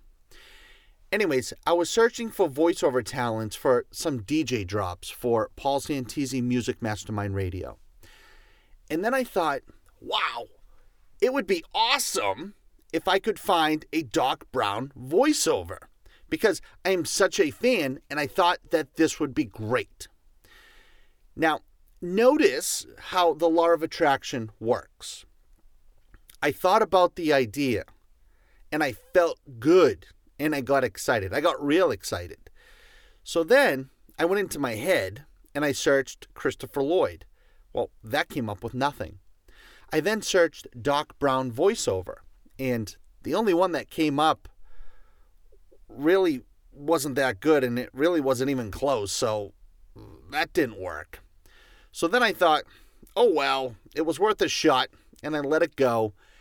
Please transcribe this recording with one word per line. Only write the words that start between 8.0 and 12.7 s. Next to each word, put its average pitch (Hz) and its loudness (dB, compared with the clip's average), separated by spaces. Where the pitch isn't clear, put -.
And 165 -4
then 233 0
I 262 0
thought, 160 -2
"Wow, - -4
it 254 2
would 269 -2
be 339 0
awesome 220 -2